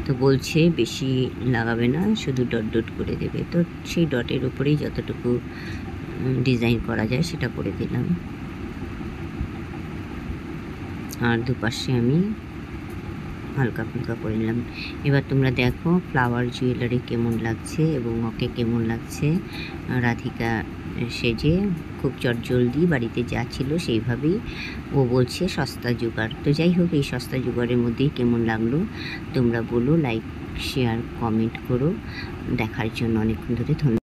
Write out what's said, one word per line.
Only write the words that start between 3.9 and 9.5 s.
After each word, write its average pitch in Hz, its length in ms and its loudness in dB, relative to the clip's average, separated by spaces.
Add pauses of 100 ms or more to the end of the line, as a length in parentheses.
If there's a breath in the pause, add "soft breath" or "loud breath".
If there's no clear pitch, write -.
সেই 170 220 2
ডটের 123 380 0
উপরেই 147 340 2
যতটুকু, - 460 -4
উম, - 1040 -4 (100)
design 117 320 4 (100)
করা 110 220 2
যায় 143 200 2
সেটা 139 260 -2
করে 101 220 -2
দিলাম। 123 260 -2 (3250)